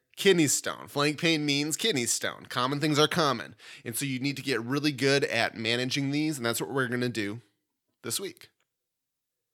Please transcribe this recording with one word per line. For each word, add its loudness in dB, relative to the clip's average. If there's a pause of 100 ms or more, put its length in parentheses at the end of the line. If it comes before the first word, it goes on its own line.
(180)
kidney 6
stone. -2
Flank 0
pain 2
means 0
kidney 0
stone. -4
Common 0
things 2
are 6
common. 0 (300)
And -8
so -4
you -2
need -2
to -12
get -2
really -2
good 2
at 0
managing -2
these, -2
and -4
that's 0
what -6
we're 0
gonna 0
do -4 (600)
this -6
week. -10 (1040)